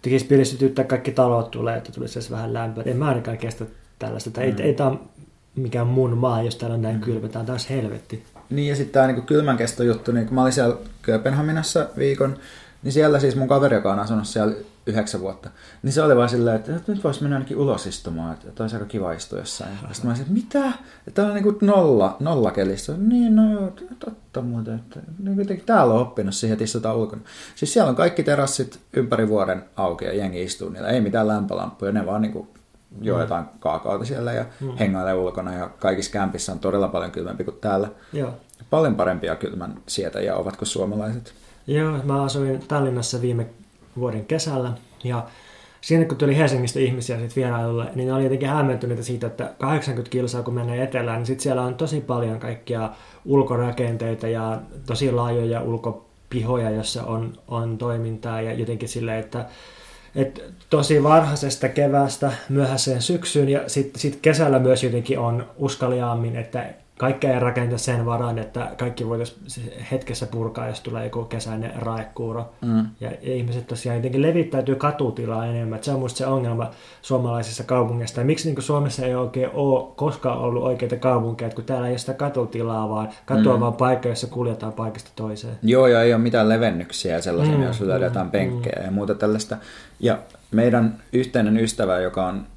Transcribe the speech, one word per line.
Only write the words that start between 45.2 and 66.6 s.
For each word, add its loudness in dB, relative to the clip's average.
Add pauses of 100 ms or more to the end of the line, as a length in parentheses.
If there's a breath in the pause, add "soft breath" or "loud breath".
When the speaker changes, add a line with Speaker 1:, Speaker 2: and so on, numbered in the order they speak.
Speaker 1:
siinä 4
kun -4
tuli 4
Helsingistä 2
ihmisiä 0
sit -6
vierailulle, 0 (100)
niin -2
ne 0
oli 2
jotenkin 0
hämmentyneitä 0
siitä, -4
että -6
kahdeksankymmentä -2
kilsaa -2
kun -4
menee -2
etelään, -2
niin -4
sit -2
siellä 0
on -2
tosi -2
paljon -2
kaikkia -6 (520 loud breath)
ulkorakenteita -2
ja -4 (240)
tosi 0
laajoja 0
ulkopihoja, -4
jossa -4
on, -4 (140)
on -4
toimintaa -4
ja -4
jotenkin -4
silleen, -4
että, -8 (680 loud breath)
et -2 (260)
tosi 4
varhaisesta 4
keväästä 2 (180 loud breath)
myöhäiseen 0
syksyyn 0
ja 0
sit, 0
sit -2
kesällä 4
myös 4
jotenkin -2
on -2 (120)
uskaliaammin, -2
että -6 (320)